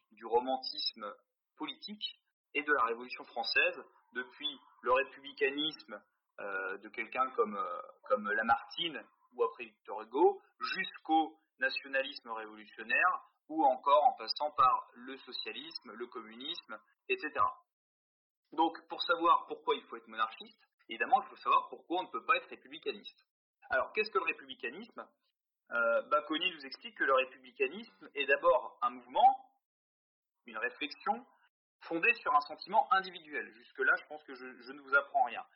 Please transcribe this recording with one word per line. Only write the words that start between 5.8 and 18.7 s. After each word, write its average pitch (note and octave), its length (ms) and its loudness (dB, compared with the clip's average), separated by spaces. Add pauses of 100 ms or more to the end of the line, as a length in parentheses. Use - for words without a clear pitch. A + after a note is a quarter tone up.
euh, G2 400 -4
de G#2+ 100 -16
quelqu'un B2 420 -4
comme, G#2+ 240 0
euh, F2+ 260 -6 (280)
comme G3+ 200 0
Lamartine C#3 760 -2 (280)
ou B2 120 0
après A2+ 200 -2
Victor G#2+ 400 -12
Hugo, D#3 380 4 (180)
jusqu'au - 760 0 (220)
nationalisme C3+ 720 -4
révolutionnaire, A2 920 -2 (260)
ou D#3 160 2
encore - 380 6
en - 100 6
passant D3+ 380 -4
par B2+ 420 6
le B2+ 240 -14
socialisme, A#2 760 -12
le A#2 140 -8
communisme, A2+ 720 -12 (300)
et - 80 0
cetera. - 400 0 (960)
Donc, D#3+ 260 2 (100)